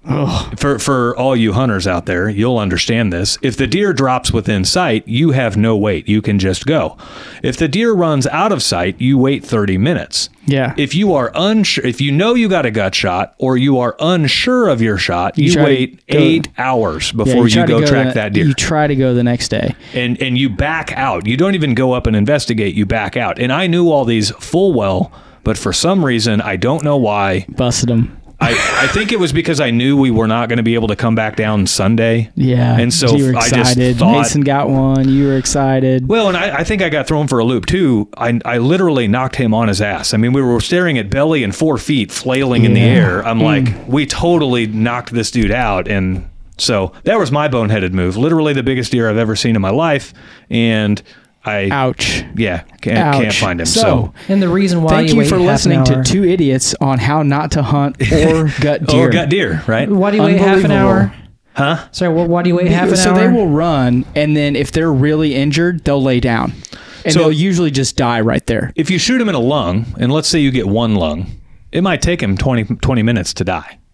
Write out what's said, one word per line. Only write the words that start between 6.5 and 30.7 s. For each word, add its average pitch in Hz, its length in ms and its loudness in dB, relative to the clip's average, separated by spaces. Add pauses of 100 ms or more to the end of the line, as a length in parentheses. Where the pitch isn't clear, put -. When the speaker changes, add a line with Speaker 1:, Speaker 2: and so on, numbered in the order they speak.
Speaker 2:
go. - 300 -2 (480)
If 127 140 -2
the 165 100 0
deer 220 240 0
runs 156 360 2
out 185 260 0
of 139 100 -2
sight, 90 380 -2
you 131 160 2
wait 135 260 0
thirty 98 340 0
minutes. 120 520 -2 (160)
Speaker 1:
Yeah. 135 320 0
Speaker 2:
If 143 180 -4
you 190 180 2
are 123 220 0
unsure, 190 500 0
if 123 140 -2
you 143 140 0
know 208 200 2
you 233 140 2
got 175 180 0
a 113 60 -2
gut 98 240 -2
shot 92 420 -2
or 131 200 0
you 131 220 2
are 120 200 -2
unsure 180 680 0
of 117 120 0
your 107 160 0
shot, 90 400 -2
Speaker 1:
You 147 100 2
Speaker 2:
you 175 40 4
Speaker 1:
try 151 120 4
to 147 60 4
Speaker 2:
wait 127 380 -2
Speaker 1:
go 143 100 0
Speaker 2:
eight 160 300 2 (100)
hours 113 540 -2
Speaker 1:
Yeah, 110 140 -6
Speaker 2:
before 127 100 2
Speaker 1:
you 120 80 4
Speaker 2:
you 117 60 4
Speaker 1:
try 110 140 2
to - 40 2
Speaker 2:
go - 140 2
Speaker 1:
go - 40 2
Speaker 2:
track 135 220 2
Speaker 1:
the, 127 60 -4
Speaker 2:
that 107 180 -2
deer. 160 140 2
Speaker 1:
you 143 80 2
try 151 340 -2
to 147 80 0
go 131 180 2
the 120 120 2
next 120 240 -2
day. - 260 -2 (180)
Speaker 2:
And, 123 280 -4
and 127 160 -2
you 135 120 0
back 147 440 -4
out. 104 340 -4
You 120 80 0
don't 185 180 0
even 151 200 0
go 127 180 0
up 123 160 -2
and 110 80 0
investigate. 110 600 0
You 104 100 0
back 107 320 -4
out. 107 220 -4
And 123 120 -2
I 175 160 -2
knew 170 240 2
all 139 140 2
these 113 260 0
full 185 400 -2
well, 98 400 0 (320)
but 110 140 -2
for 87 160 -4
some 180 320 0
reason, 113 340 0
I 101 160 -4
don't 123 260 -2
know 147 140 0
why. 101 540 0
Speaker 1:
Busted 120 420 -2
'em. 117 220 0 (260)
Speaker 2:
I, 117 120 0
I 120 420 -2
think 208 180 -2
it 220 80 -2
was 156 140 -2
because 160 260 -2
I 127 120 0
knew 127 260 2
we 135 140 2
were 113 160 0
not 113 200 0
gonna 117 140 -2
be 113 140 2